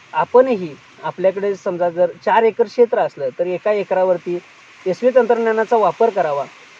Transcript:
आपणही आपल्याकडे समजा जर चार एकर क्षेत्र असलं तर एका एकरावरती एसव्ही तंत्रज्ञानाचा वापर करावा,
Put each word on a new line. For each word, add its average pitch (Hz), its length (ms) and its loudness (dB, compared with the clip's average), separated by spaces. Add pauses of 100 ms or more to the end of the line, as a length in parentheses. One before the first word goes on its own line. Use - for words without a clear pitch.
(120)
आपणही 185 640 2 (280)
आपल्याकडे 190 520 -2
समजा 175 360 -4
जर 170 200 0 (140)
चार 214 180 2
एकर 226 220 0
क्षेत्र 233 340 0
असलं 143 300 -4 (100)
तर 175 80 -2
एका 180 260 -2
एकरावरती 185 680 -2 (480)
एसव्ही 226 280 0
तंत्रज्ञानाचा 226 600 2
वापर 214 340 0
करावा, 151 340 -2 (360)